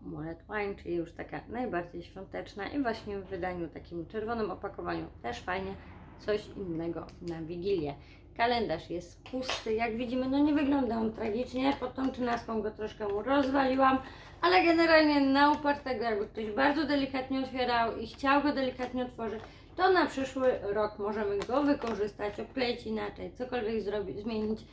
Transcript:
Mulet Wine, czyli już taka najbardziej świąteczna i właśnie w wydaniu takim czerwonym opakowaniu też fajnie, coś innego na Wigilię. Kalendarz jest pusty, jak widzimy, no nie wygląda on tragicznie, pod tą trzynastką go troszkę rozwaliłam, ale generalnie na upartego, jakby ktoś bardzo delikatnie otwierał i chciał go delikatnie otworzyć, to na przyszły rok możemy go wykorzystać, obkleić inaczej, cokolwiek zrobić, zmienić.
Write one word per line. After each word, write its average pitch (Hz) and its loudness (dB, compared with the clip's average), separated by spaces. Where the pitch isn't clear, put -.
Mulet 160 -10
Wine, 202 -4
czyli - -6
już 165 -4
taka 156 -10
najbardziej 175 -6
świąteczna 190 -12
i 285 -2
właśnie 220 -4
w 196 -10
wydaniu 180 -6
takim 160 -10
czerwonym 220 -4
opakowaniu 175 -6
też 240 -6
fajnie, 190 -4
coś 208 -2
innego 170 -6
na 165 -6
Wigilię. 170 -2
Kalendarz 233 0
jest 170 -10
pusty, 254 -4
jak 220 0
widzimy, 254 -2
no 269 2
nie 294 4
wygląda 277 2
on 220 0
tragicznie, 247 0
pod 247 -6
tą 262 0
trzynastką 233 -2
go 214 -2
troszkę 214 -8
rozwaliłam, 269 4
ale 349 6
generalnie 320 8
na 277 6
upartego, 285 0
jakby 214 0
ktoś 214 -6
bardzo 285 4
delikatnie 269 0
otwierał 240 0
i 233 -6
chciał 277 4
go 285 2
delikatnie 254 -2
otworzyć, 220 -6
to 381 6
na 339 6
przyszły 262 0
rok 202 0
możemy 202 -2
go 226 2
wykorzystać, 214 0
obkleić 240 -4
inaczej, 208 -6
cokolwiek 226 -4
zrobić, 196 -4
zmienić. 220 -2